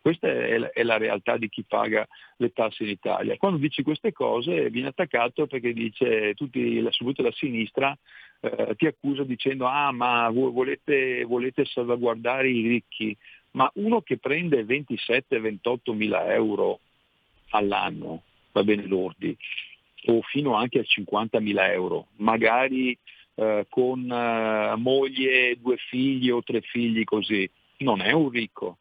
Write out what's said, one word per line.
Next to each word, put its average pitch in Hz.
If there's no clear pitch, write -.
Questa 170
è 120
la, 117
è -
la 117
realtà 110
di 113
chi 110
paga 107
le 120
tasse 110
in 107
Italia. 101
Quando 196
dici 143
queste 151
cose 127
viene 123
attaccato 143
perché 120
dice, 113
tutti, 120
la, 117
soprattutto 127
la 113
sinistra, 135
eh, 110
ti 160
accusa 139
dicendo: 131
"Ah, 143
ma 120
vo-, 127
volete, 131
volete 123
salvaguardare 120
i 117
ricchi". 113
Ma 131
uno 220
che 120
prende 143
ventisette, 123
ventottomila 107
euro 101
all'anno, 95
va 101
bene, 104
lordi, 92
o 117
fino 139
anche 120
a 107
cinquantamila 104
euro, 90
magari, 120
eh, 107
con, 127
eh, 113
moglie, 131
due 120
figli 127
o 120
tre 117
figli 113
così, 101
non 113
è 101
un 151
ricco. 107